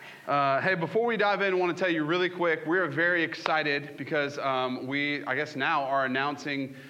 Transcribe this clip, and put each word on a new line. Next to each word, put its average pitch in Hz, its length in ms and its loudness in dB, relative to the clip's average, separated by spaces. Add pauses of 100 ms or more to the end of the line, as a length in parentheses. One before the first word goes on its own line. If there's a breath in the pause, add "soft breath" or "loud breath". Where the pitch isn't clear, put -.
(280 loud breath)
Uh, 139 320 2
hey, 185 140 2
before 180 320 0
we 233 120 0
dive 202 260 2
in, 196 100 2
I 185 40 4
wanna 175 180 2
tell 185 140 2
you 160 140 2
really 175 260 2
quick, 170 360 0
we 170 140 2
are 175 80 2
very 165 360 2
excited 147 720 0
because, 143 440 -2
um, 127 480 0
we, 143 380 -2
I 127 100 -2
guess 147 200 -4
now, 143 280 0
are 135 220 0
announcing, 139 680 -2 (140 loud breath)